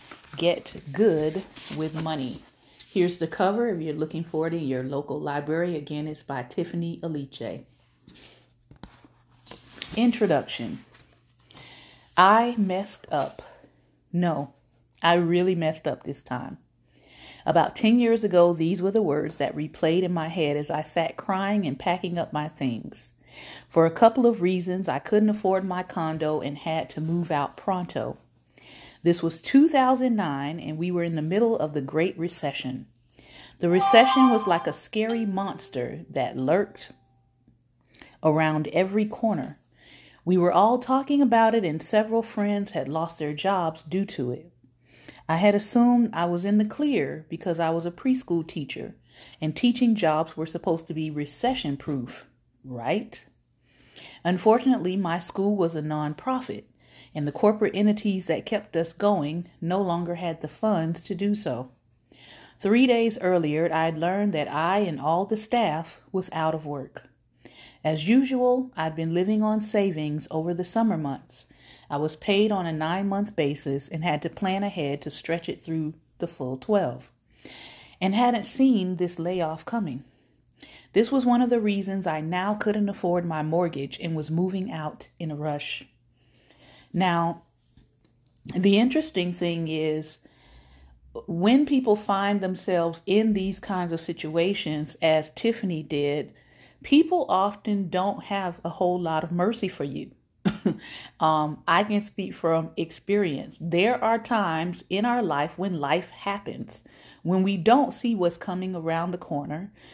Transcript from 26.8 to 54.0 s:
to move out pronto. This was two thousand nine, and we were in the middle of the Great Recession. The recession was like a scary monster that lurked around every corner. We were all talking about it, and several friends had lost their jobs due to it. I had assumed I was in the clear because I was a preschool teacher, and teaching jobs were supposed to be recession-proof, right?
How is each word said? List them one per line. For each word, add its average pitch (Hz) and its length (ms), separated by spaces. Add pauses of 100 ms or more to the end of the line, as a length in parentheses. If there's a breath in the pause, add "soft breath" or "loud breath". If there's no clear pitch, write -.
to - 100
move 165 300
out 147 260
pronto. 170 600 (880 loud breath)
This 170 180
was 165 180
two 285 280
thousand 254 480
nine, 151 420
and 156 180
we 175 140
were 175 140
in 170 100
the 151 80
middle 214 340
of 151 160
the 147 80
Great 156 380
Recession. 139 680 (760 loud breath)
The 175 80
recession 233 600
was 214 180
like 170 180
a 151 60
scary 226 520
monster 170 760 (100)
that 127 260
lurked 147 540 (1300 loud breath)
around 156 440
every 190 360
corner. 214 540 (640 loud breath)
We 180 120
were 175 160
all 226 280
talking 277 420
about 226 320
it, 226 100
and 160 160
several 220 420
friends 202 500
had 139 160
lost 160 300
their 151 160
jobs 170 500
due 190 220
to 123 260
it. - 180 (800 loud breath)
I 160 80
had 202 180
assumed 240 580
I 170 120
was 175 200
in 208 140
the 214 60
clear 214 640
because 165 320
I 165 100
was 165 160
a 175 60
preschool 214 560
teacher, - 480 (440 loud breath)
and 156 140
teaching 240 400
jobs 165 420
were 156 100
supposed 165 420
to 160 60
be 156 160
recession-proof, 147 1160 (380)
right? 131 600 (1000 loud breath)